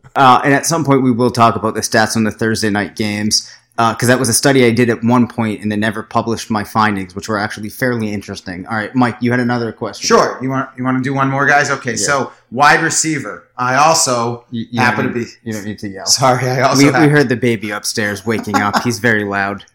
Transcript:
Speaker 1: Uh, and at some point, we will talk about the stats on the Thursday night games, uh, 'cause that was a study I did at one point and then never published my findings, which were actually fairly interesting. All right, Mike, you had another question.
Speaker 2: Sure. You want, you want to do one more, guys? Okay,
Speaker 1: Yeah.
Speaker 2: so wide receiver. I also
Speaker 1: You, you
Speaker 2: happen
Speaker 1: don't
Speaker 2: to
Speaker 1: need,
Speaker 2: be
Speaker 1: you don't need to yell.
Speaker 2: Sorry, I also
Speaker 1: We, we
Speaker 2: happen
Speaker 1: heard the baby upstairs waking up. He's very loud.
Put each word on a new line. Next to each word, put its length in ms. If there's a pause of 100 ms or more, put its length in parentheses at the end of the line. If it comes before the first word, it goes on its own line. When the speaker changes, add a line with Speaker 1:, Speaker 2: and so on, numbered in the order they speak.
(160)
Speaker 1:
Uh, 260
and 100
at 140
some 180
point, 200
we 80
will 180
talk 240
about 200
the 60
stats 360
on 80
the 80
Thursday 380
night 260
games, 520 (280)
uh, 180
'cause 140
that 100
was 100
a 60
study 320
I 60
did 180
at 140
one 240
point 340
and 80
then 80
never 240
published 480
my 140
findings, 500
which 140
were 100
actually 300
fairly 440
interesting. 540
All 80
right, 220
Mike, 240
you 100
had 80
another 320
question. 380
Speaker 2:
Sure. 340
You 80
want, 260
you 60
want 160
to 60
do 100
one 140
more, 180
guys? 240
Okay, 220
Speaker 1:
Yeah. 60
Speaker 2:
so 340 (180)
wide 320
receiver. 640 (100)
I 200
also 720
Speaker 1:
You, 220
you 80
Speaker 2:
happen 240
Speaker 1:
don't 100
Speaker 2:
to 60
Speaker 1:
need, 60
Speaker 2:
be 40 (140)
Speaker 1:
you 80
don't 120
need 160
to 80
yell. 180
Speaker 2:
Sorry, 420
I 140
also 200
Speaker 1:
We, 60
we 60
Speaker 2:
happen 160
Speaker 1:
heard 180
the 80
baby 340
upstairs 560
waking 300
up. 260
He's 160
very 240
loud. 520